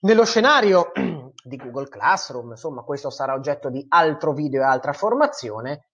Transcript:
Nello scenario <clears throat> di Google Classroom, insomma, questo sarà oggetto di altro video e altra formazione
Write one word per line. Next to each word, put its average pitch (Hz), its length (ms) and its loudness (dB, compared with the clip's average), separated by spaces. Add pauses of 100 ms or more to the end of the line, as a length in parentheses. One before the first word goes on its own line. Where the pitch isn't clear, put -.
Nello 220 240 6
scenario 220 680 4
<clears throat> 139 400 -6 (100)
di 127 140 -14
Google 127 320 -10
Classroom, 123 600 -2
insomma, 123 320 -10
questo 143 260 -6
sarà 135 240 -4
oggetto 139 380 -4
di 135 180 -8
altro 160 440 2
video 135 280 -2
e 131 40 2
altra 135 280 0
formazione 143 1000 -2